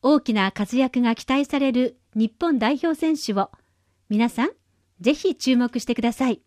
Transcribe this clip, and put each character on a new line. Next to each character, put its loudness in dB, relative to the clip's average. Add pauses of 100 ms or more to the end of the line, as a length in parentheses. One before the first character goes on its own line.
大 4
き -4
な 0
活 -4
躍 0
が 2
期 -16
待 2
さ -4
れ 2
る 0 (160)
日 0
本 -2
代 0
表 0
選 0
手 -6
を -2 (580)
皆 2
さ -2
ん、 -2 (500)
ぜ 2
ひ -2
注 0
目 0
し -10
て -2
く -4
だ 0
さ -2
い。 -4